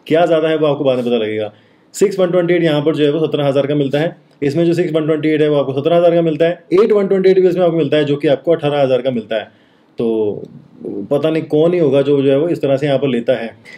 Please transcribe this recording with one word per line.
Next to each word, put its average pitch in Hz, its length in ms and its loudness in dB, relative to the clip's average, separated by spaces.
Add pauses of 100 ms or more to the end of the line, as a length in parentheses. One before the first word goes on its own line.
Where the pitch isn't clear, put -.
क्या 160 180 2
ज़्यादा 160 240 0
है 156 80 0
वो 151 100 0
आपको 143 160 -2
बाद 131 120 2
में 123 100 -4
पता 120 120 0
लगेगा। 107 340 -4 (420)
सिक्स 190 260 0
वन 180 120 0
ट्वेंटी 175 220 0
एट 170 100 0
यहाँ 147 180 0
पर 151 140 0
जो 147 100 2
है 143 60 2
वो 160 80 -2
सत्रह 147 280 -2
हज़ार 135 200 0
का 147 80 -2
मिलता 139 240 0
है, 170 160 -4 (280)
इसमें 151 220 0
जो 170 80 2
सिक्स 165 200 -2
वन 156 120 0
ट्वेंटी 151 240 -2
एट 156 120 0
है 151 80 2
वो 147 80 0
आपको 135 160 -2
सत्रह 160 240 0
हज़ार 175 180 4
का 170 80 2
मिलता 160 220 0
है, 170 180 -4 (100)
एट 220 180 4
वन 202 160 2
ट्वेंटी 190 220 2
एट 190 100 4
भी 185 80 4
इसमें 175 180 2
आपको 165 120 0
मिलता 151 200 0
है 151 80 2
जो 143 120 0
कि 156 120 -2
आपको 139 220 0
अठारह 147 300 0
हज़ार 131 200 2
का 135 100 -2
मिलता 110 240 -6
है। 104 160 -6 (460)
तो 110 460 -2 (680)
पता 147 200 0
नहीं 160 140 -2
कौन 156 300 0
ही 180 60 0
होगा 139 220 2
जो 139 200 2
जो 139 100 2
है 135 60 2
वो 160 120 0
इस 170 120 -4
तरह 139 160 0
से 151 80 -4
यहाँ 135 140 0
पर 139 80 -2
लेता 120 260 -2
है। 113 160 -4 (280)